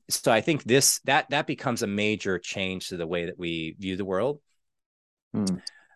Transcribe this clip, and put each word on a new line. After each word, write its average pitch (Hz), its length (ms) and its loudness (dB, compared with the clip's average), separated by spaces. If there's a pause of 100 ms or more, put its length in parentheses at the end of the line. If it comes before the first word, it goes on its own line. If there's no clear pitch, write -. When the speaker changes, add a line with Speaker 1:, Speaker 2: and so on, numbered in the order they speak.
Speaker 1:
so - 240 2
I 110 80 8
think 147 240 0
this, 131 400 4
that, 147 260 2
that 143 160 0
becomes 123 360 -2
a 113 40 0
major 101 520 0
change 92 500 -6
to 95 80 -8
the 85 100 -4
way 85 200 -2
that 87 120 -10
we 82 400 -4
view 95 180 -4
the 98 100 -4
world, 110 340 -2 (960)
Speaker 2:
Mm. 95 240 -2 (360)